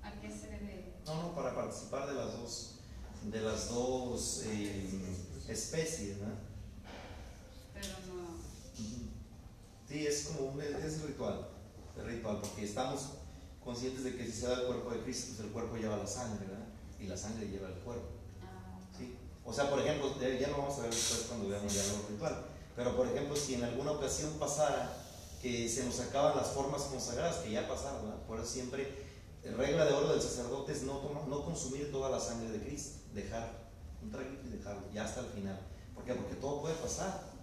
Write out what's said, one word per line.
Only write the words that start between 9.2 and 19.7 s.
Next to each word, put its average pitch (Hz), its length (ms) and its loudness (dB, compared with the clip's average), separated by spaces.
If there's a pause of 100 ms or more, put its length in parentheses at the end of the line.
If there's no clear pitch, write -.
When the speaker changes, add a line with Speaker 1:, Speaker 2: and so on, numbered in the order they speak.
Speaker 2:
Sí, 151 180 0
es 147 220 2
como 135 240 0
un, 147 100 -2
es, 147 140 -2
es 156 260 0
ritual, 113 460 0 (500)
es 110 80 -6
ritual, 107 340 0
porque - 260 -4
estamos 135 480 0 (520)
conscientes 127 380 0
de 127 140 0
que 120 100 -2
si 110 60 -2
se 120 160 0
da 123 120 8
el 123 60 4
cuerpo 120 240 0
de 113 100 0
Cristo, 123 340 -2
pues 107 120 -4
el 107 40 -4
cuerpo 113 260 -2
lleva 107 200 2
la 98 80 0
sangre, 104 400 -2
¿verdad? 101 220 -6 (320)
Y 104 80 -4
la 90 100 -2
sangre 107 300 -2
lleva 95 220 -2
el 90 100 -6
cuerpo. - 260 -4 (380)
Speaker 1:
Ah. - 340 -10 (180)
Speaker 2:
¿Sí? 123 200 -6 (280)
O 117 80 -4
sea, 139 160 6
por 139 120 8